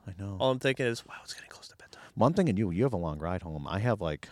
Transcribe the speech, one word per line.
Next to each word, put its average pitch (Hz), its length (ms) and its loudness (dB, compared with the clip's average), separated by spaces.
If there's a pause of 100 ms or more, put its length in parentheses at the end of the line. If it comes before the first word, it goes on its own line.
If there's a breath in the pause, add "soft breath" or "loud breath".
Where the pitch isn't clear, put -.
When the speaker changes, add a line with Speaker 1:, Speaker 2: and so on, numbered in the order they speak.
Speaker 1:
I 92 100 -8
know. 98 220 -8
Speaker 2:
All 131 120 4
I'm 127 80 0
thinking 135 260 0
is, 117 200 -2
"Wow, - 180 -16
it's - 100 -14
getting - 160 -18
close - 180 -20
to - 80 -20
bedtime." - 280 -20 (120 loud breath)
Speaker 1:
Well, 110 120 6
I'm 165 60 4
thinking 170 220 4
you, 98 160 2
you 92 120 2
have 135 100 2
a 95 40 0
long 78 220 -2
ride 87 220 -2
home. 78 260 -8
I 87 120 -2
have, 110 200 2
like, 80 320 -4